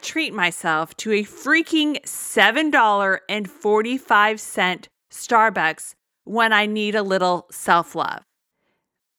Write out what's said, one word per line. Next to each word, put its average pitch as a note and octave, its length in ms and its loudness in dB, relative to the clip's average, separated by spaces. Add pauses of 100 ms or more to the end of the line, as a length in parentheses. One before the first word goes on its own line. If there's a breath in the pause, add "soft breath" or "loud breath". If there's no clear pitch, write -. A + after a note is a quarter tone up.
treat D4 320 -6
myself E3 640 -2
to G#3+ 160 -4
a G#3 100 0
freaking D4+ 840 -2
seven A#3 640 0
dollar G3+ 580 2
and G3+ 220 -6
forty-five G#3+ 920 0
cent - 500 -4 (220)
Starbucks G3 840 0 (300)
when A3 280 0
I G#3 140 4
need G#3+ 260 -2
a G#3+ 100 0
little F#3 480 0
self-love. - 720 -2 (960)